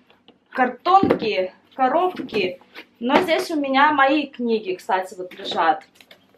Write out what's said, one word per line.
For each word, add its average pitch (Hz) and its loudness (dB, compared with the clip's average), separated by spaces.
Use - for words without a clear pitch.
картонки, 247 0
коробки. 262 -2
Но 247 0
здесь 359 -2
у 320 -2
меня 277 2
мои 277 2
книги, 220 -4
кстати, 190 -4
вот 180 -14
лежат 185 -2